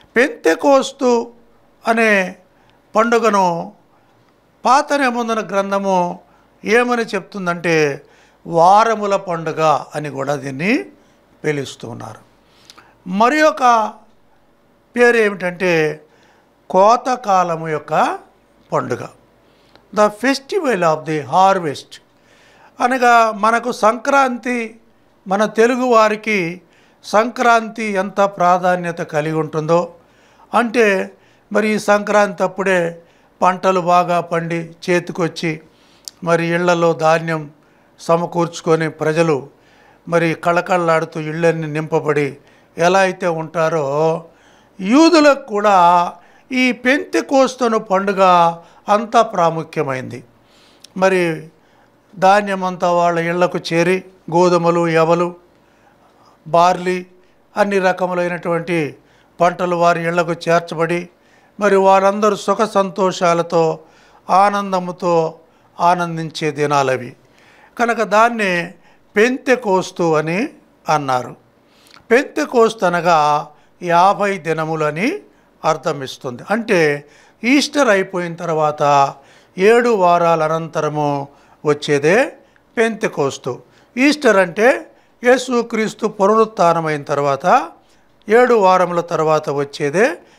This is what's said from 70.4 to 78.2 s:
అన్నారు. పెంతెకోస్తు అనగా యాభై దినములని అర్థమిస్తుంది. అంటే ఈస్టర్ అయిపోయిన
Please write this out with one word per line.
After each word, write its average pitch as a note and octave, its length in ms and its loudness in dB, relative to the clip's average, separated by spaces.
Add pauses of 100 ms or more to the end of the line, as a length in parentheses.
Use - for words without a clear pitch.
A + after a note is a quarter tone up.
అన్నారు. C3+ 480 -2 (760)
పెంతెకోస్తు A#3 760 0
అనగా D#3+ 640 2 (340)
యాభై F#3 560 2
దినములని D#3+ 800 -4 (460)
అర్థమిస్తుంది. C#3+ 880 -6
అంటే F3 540 0 (400)
ఈస్టర్ C4 440 0
అయిపోయిన F#3 460 -2